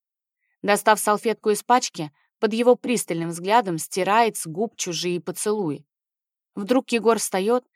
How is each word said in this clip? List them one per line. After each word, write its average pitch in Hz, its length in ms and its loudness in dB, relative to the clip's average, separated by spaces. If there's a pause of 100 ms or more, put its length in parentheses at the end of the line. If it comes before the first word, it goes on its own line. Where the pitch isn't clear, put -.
(600)
Достав 208 380 4
салфетку 214 500 0
из 208 140 0
пачки, 233 480 0 (280)
под 220 140 0
его 240 220 4
пристальным 170 540 -4
взглядом 180 480 0
стирает 202 600 0
с - 80 -10
губ 170 300 -6
чужие 175 440 -6
поцелуи. 175 640 -6 (720)
Вдруг 247 360 -2
Егор 226 260 2
встаёт, 214 480 -2 (100)